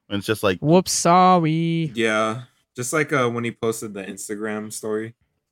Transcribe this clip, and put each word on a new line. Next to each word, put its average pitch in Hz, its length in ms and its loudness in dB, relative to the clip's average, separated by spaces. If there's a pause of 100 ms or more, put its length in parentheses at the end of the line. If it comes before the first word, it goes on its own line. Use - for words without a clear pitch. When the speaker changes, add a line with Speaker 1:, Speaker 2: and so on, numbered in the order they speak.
Speaker 1:
And 101 80 -4
it's 98 100 -6
just 110 140 0
like 95 180 2
Speaker 2:
Whoops, 170 320 4
sorry. 165 1000 2
Speaker 3:
Yeah, 110 500 0 (320)
just 123 180 -6
like, 156 200 0
uh, 127 160 2
when 120 140 -4
he 117 80 -2
posted 113 420 -4
the 98 100 -8
Instagram 107 680 -8
story. 110 400 -6 (380)